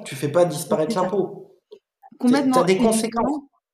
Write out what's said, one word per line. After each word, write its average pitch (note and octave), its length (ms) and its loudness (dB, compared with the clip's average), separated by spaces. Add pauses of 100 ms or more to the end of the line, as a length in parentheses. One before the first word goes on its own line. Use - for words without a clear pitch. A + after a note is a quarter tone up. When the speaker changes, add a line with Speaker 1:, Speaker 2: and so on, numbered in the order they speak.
Speaker 1:
Tu - 100 -14
fais - 140 -4
pas F3 180 2
disparaître D#3 460 -2
Speaker 2:
C'est F#3 80 -2
ça. F#3 60 0
Speaker 1:
l'impôt. - 520 -6 (600)
Speaker 2:
Complètement. C4 340 2
Speaker 1:
T'as B3+ 120 4
des F#3+ 80 4
Speaker 2:
Et F#3+ 40 2
Speaker 1:
conséquences. A3+ 480 0
Speaker 2:
justement, C#4+ 240 -6 (240)